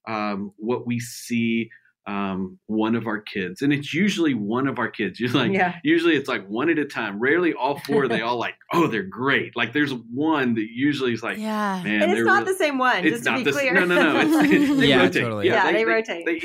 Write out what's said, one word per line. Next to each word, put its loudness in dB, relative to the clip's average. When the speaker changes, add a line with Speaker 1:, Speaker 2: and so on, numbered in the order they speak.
Speaker 1:
um, -6
what -4
we -2
see, -4
um, -4
one 0
of -2
our -4
kids. -8
And 2
it's -4
usually 0
one -2
of -6
our -2
kids. -4
<laughs> -
You're 0
like, 2
Speaker 2:
Yeah. 0
Speaker 1:
usually 4
it's, -2
like, -4
one -2
at 2
a 0
time, -6
rarely 2
all -2
four. 2
They 0
Speaker 2:
<laughs> -2
Speaker 1:
all, 0
like, -6
"Oh, 4
they're -2
great." -2
Like, -2
there's 0
one -2
that -2
usually 0
is -8
like, -6
Speaker 3:
Yeah. -4
Speaker 1:
Man, 0
Speaker 2:
And 2
it's 2
Speaker 1:
they're 2
Speaker 2:
not 4
Speaker 1:
re-, 0
Speaker 2:
the -4
same 0
one, 2
Speaker 1:
it's 4
Speaker 2:
just -2
to 0
Speaker 1:
not 2
Speaker 2:
be -2
Speaker 1:
the 2
s-, 0
Speaker 2:
clear. 0
Speaker 1:
no, 2
no, 2
no. 4
Speaker 2:
<laughs> -
Speaker 1:
It's, 4
they 4
Speaker 4:
Yeah, 6
Speaker 1:
rotate. 2
Speaker 4:
totally. -2
Speaker 1:
Yeah, 2
Speaker 2:
Yeah, 2
Speaker 1:
they, 0
Speaker 2:
they 2
Speaker 1:
they, 2
Speaker 2:
rotate. -2
Speaker 1:
they 0